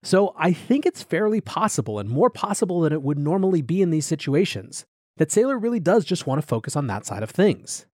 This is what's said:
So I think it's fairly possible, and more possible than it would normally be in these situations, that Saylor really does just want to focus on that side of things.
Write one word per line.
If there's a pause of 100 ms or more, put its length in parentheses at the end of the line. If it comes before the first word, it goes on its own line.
So
I
think
it's
fairly
possible,
and
more
possible
than
it
would
normally
be
in
these
situations, (320)
that
Saylor
really
does
just
want
to
focus
on
that
side
of
things.